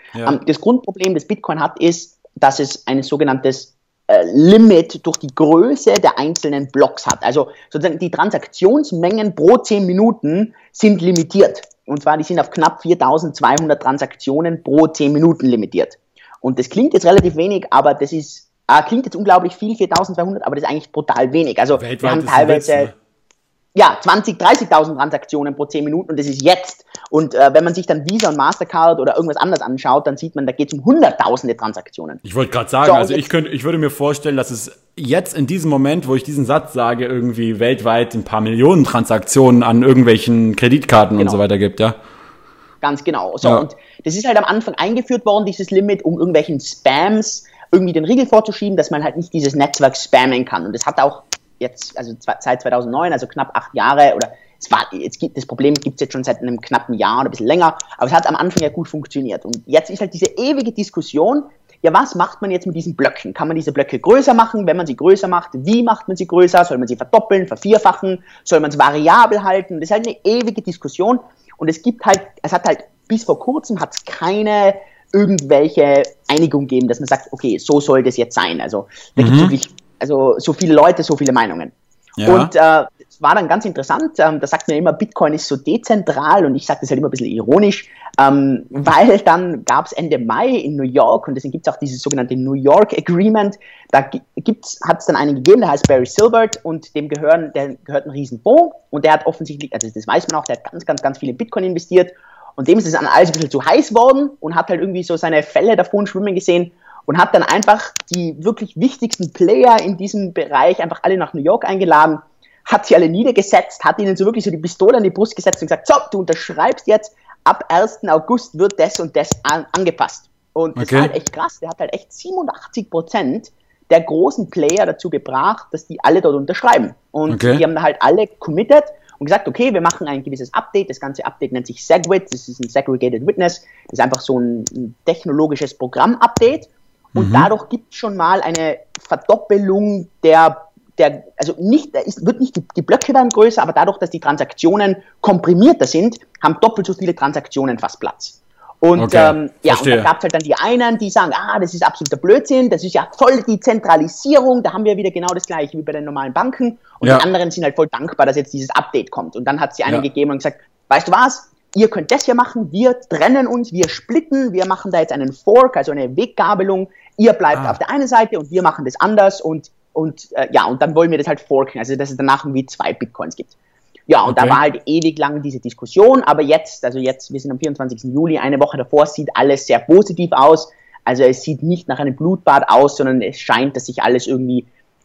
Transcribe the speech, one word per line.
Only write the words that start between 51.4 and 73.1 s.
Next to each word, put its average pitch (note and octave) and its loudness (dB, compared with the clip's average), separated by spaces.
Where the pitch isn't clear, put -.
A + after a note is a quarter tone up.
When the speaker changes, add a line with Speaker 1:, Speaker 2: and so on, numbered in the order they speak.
Speaker 2:
jetzt, - -12
also A#2 -12
zwe-, - -8
seit B2+ -2
zweitausendneun, B2 -2
also C3+ -4
knapp - -6
acht - -6
Jahre, C3+ 4
oder - -6
es - -14
war, - 0
jetzt - -10
gibt, - -8
das C3 -10
Problem C3+ 0
gibt's C#3+ -6
jetzt C#3+ -6
schon C3 -6
seit C3 -4
einem A#2+ -6
knappen B2 -4
Jahr G#2+ 0
oder C3+ -2
ein - -12
bisschen - -8
länger, D#3+ 2
aber B2 -2
es B2+ -4
hat - 2
am D#3 -2
Anfang F3 -4
ja D3 0
gut D#3+ -8
funktioniert. C3+ -8
Und A#2 -12
jetzt D#3 0
ist F#3+ -10
halt F#3+ -6
diese F3+ -4
ewige B3+ -4
Diskussion, G3+ -2
ja, E3 2
was B3+ 2
macht F3+ -6
man G3 -4
jetzt F3+ -4
mit E3 -6
diesen E3 -8
Blöcken? B2+ -2
Kann D#3 -6
man D#3+ -4
diese D#3 -6
Blöcke C#3 -4
größer B3 4
machen? A3+ 0
Wenn D#3+ 2
man F3 -6
sie C3+ -6
größer F#3+ 2
macht, F3+ -2
wie F#3 0
macht A#3 -2
man F#3+ -6
sie F#3 -6
größer? F3 4
Soll D3+ -4
man B2 -4
sie A#2+ -6
verdoppeln, G3 0
vervierfachen? F#3+ 0
Soll D#3+ 2
man D3 -2
sie C#3+ -6
variabel D#3+ 4
halten? F#3+ -2
Das E3 -8
ist - -4
halt A3+ 0
eine A3+ -8
ewige A3 -2
Diskussion. F#3+ -2
Und D#3+ -6
es D#3+ -4
gibt A#3+ -4
halt, G3 2
es D3+ -8
hat F3+ -2
halt, D#3+ -2
bis A3 -4